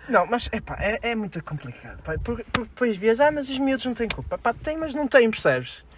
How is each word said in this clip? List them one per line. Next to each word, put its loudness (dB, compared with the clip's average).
Não, 6
mas, -2
epá, -6
é, -2
é -2
muito -6
complicado, -12
pá, -6
porque, -4
porque -4
depois 0
vias, 2
"Ah, 8
mas -4
os -4
miúdos 0
não -2
têm -2
culpa." -6
Pá, 0
têm, -6
mas -4
não -2
têm, 6
percebes? 0